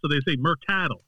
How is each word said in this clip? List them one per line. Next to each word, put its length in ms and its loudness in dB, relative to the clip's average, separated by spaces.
So 80 -2
they 180 2
say 100 2
Mercadal. 720 0